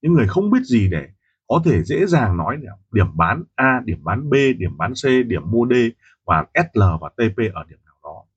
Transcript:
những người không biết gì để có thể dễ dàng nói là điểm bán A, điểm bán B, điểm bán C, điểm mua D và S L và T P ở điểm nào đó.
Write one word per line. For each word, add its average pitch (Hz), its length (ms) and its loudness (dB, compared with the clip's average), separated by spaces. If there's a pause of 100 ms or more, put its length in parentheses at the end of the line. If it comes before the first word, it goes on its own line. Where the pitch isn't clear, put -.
những 160 100 2
người 123 160 4
không 196 220 0
biết 254 140 4
gì 110 260 2
để 73 180 -6 (380)
có 156 180 0
thể 113 200 2
dễ 151 220 0
dàng 123 300 2
nói 87 240 -4
là - 160 -16 (160)
điểm 92 240 0
bán 98 280 -2 (100)
A, 131 300 0
điểm 92 200 -6
bán 127 260 -4
B, 139 40 2 (240)
điểm 73 180 -6
bán 95 160 -4
C, 131 120 -10 (220)
điểm 87 240 -4
mua 117 160 2
D 127 60 0 (520)
và 80 300 0
S 165 220 -2
L 104 60 4 (180)
và 73 80 -12
T - 120 -10 (160)
P - 20 -6 (160)
ở 78 140 -12
điểm 78 160 -20
nào - 180 -20
đó. 76 220 -18 (120)